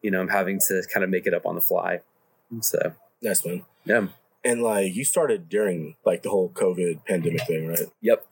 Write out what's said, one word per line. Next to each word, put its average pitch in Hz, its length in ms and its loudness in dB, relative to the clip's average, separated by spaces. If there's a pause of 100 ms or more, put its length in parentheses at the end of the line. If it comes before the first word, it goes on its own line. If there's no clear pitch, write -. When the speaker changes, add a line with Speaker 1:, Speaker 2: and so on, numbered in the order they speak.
Speaker 1:
you 107 80 0
know, 95 100 2
I'm 92 80 -2
having 98 400 0
to 95 140 0 (100)
kind 98 120 2
of 92 60 0
make 92 160 0
it 92 60 2
up 87 140 -2
on 87 80 -2
the 85 80 -4
fly. 90 380 0 (500)
And 113 140 -8
so. - 280 0 (300)
Speaker 2:
Nice, - 240 0
man. 180 180 -6 (200)
Speaker 1:
Yeah. 104 240 2 (360)
Speaker 2:
And, 120 180 2
like, 110 320 2
you 123 100 -2
started 107 440 0
during, 90 560 -2
like, 87 180 2
the 98 80 -4
whole 92 200 2
covid 87 560 0
pandemic 85 400 -2
thing, 80 200 -2
right? 82 220 -2 (140)
Speaker 1:
Yep. 110 300 2